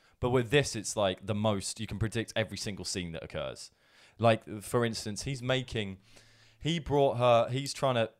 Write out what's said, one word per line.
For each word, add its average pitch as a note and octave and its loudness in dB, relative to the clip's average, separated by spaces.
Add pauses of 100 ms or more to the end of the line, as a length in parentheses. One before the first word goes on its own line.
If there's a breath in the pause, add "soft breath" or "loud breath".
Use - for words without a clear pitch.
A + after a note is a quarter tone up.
(200 soft breath)
But B2 2
with B2 2
this, C#3 4
it's, G#2 -6
like, G2 0
the G#2+ 0
most, G#2 0
you A2 -6
can G#2 -6
predict A2+ -2
every G#2 -2
single F#2+ -8
scene F2+ -4
that D#2+ -8
occurs. C2+ -8 (480 soft breath)
Like, A2 2
for A#2+ 0
instance, G#2+ -6
he's C3+ -6
making, B2 -2 (600 soft breath)
he E3 0
brought C#3 2
her, A#2+ 6
he's C3+ -4
trying C3 0
to A2+ 2